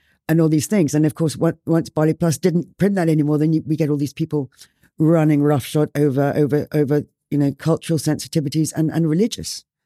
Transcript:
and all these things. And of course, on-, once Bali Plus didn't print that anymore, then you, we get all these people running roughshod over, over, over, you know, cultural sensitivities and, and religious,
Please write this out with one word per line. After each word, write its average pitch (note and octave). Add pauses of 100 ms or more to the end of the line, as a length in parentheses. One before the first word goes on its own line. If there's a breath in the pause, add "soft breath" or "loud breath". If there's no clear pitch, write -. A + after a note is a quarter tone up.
(280)
and D#3+
all D#3+
these D3+
things. F3
And D3+
of D3+
course, D#3+
on-, E3
once E3
Bali D#3
Plus E3
didn't E3+
print G3+
that F3
anymore, D3+
then D#3
you, D#3+
we D#3
get D3
all D3+
these C#3
people D3+ (460 soft breath)
running D#3
roughshod D3
over, C#3+
over, D3
over, D3 (260)
you D3
know, C#3+
cultural D#3+
sensitivities D3+
and, D#3+
and E3
religious, E3+ (220)